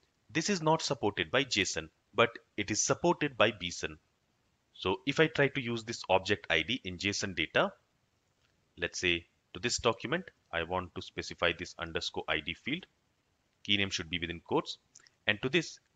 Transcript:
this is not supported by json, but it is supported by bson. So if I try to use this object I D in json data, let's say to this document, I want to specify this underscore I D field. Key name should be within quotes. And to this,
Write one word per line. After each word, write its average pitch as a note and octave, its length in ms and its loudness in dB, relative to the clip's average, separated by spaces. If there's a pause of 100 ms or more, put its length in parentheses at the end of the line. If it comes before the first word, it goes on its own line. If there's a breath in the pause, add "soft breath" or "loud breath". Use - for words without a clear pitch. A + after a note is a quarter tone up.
(320)
this - 180 0
is G3 120 0
not D#3 200 4
supported G2+ 480 0
by B2+ 140 2
json, F2+ 460 0 (260)
but A#2 140 6 (280)
it G#2 140 -2
is G#2+ 100 0
supported D3 560 2
by G#2+ 140 6
bson. F2 460 -6 (760)
So - 320 -2
if C#3 140 0
I D#3+ 80 6
try C#3+ 220 2
to C#3+ 120 -6
use A#2 220 -4
this A2+ 260 -8
object F#2+ 400 2
I E2 120 4
D E2 240 -4
in F#2 120 -6
json G2 380 -2
data, A#2+ 380 2 (1040)
let's - 220 -4
say E2+ 260 0 (280)
to F#2 60 -10
this A#2 180 -2
document, B2+ 480 0 (260)
I E2+ 120 -2
want F#2 320 -4
to F#2 60 -8
specify F2 500 -2
this E2+ 260 -8
underscore E2+ 520 -6
I D#2 100 0
D D2+ 140 -6
field. D#3 320 -8 (760)
Key G#2 120 2
name G2 140 2
should F2 200 -4
be F2 100 -2
within E2+ 200 -4
quotes. - 380 -2 (500 soft breath)
And G#2 140 2
to B2+ 80 0
this, D#3 300 -2 (160)